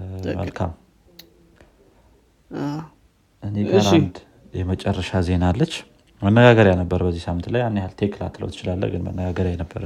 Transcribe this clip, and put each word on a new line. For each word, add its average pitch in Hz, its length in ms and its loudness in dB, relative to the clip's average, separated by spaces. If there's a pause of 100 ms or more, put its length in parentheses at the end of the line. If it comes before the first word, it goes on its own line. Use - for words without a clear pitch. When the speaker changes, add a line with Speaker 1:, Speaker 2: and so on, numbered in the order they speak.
(120)
Speaker 1:
ትክክል። 92 240 -8
Speaker 2:
መልካም። 92 360 -6 (1900)
Speaker 1:
አዎ። 143 220 -6 (600)
Speaker 2:
እኔ 104 200 -8
ጋር 139 160 2
Speaker 1:
እሺ። 101 140 4
Speaker 2:
አንድ - 240 4 (380)
የመጨረሻ 92 560 -4 (100)
ዜና 87 260 2
አለች። 90 280 0 (480)
መነጋገሪያ 110 520 8
ነበር 87 280 0
በዚህ 85 200 -2
ሳምንት 85 240 -6
ላይ። 120 140 -2
ያን 113 160 -4
ያህል 92 180 -6
ቴክ 104 220 -2
ላትለው - 320 -10
ትችላለህ፣ 95 420 -6
ግን 92 140 -4
መነጋገሪያ 90 480 -4
የነበረ 87 340 -8